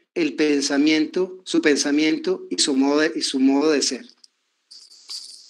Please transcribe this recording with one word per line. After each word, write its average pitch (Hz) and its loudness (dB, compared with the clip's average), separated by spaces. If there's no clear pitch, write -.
el 160 -2
pensamiento, 151 0
su 170 0
pensamiento 156 0
y - -4
su 143 0
modo 143 2
de, 165 0
y 151 -6
su - -4
modo 139 2
de 139 2
ser. 113 -6